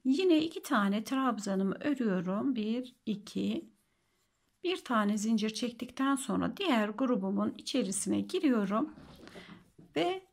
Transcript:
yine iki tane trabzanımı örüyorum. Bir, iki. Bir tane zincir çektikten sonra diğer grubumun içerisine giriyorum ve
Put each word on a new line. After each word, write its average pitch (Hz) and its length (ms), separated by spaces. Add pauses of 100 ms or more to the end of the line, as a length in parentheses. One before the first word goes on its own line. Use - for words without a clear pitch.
yine 320 340
iki 330 240
tane 208 420
trabzanımı 208 760
örüyorum. 220 760
Bir, 226 400 (100)
iki. 208 640 (920)
Bir 349 200
tane 214 340
zincir 214 320
çektikten 254 680
sonra 185 400
diğer 247 320
grubumun 214 680
içerisine 202 640
giriyorum 226 720 (1000)
ve 359 260 (100)